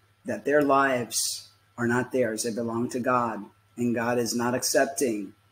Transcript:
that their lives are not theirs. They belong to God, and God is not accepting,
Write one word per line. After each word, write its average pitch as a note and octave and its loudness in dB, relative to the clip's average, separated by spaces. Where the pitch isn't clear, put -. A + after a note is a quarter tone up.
that A2 -6
their D3 4
lives C#3 0
are A#2 0
not A#2+ 0
theirs. A2+ 0
They A#2+ -4
belong A#2 -2
to B2+ -4
God, A#2 0
and A#2+ 0
God A#2+ 0
is A#2 0
not A#2+ 0
accepting, B2 0